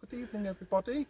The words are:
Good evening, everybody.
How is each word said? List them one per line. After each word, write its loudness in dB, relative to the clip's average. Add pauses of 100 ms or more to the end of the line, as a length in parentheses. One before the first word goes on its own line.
Good -8
evening, -2
everybody. 2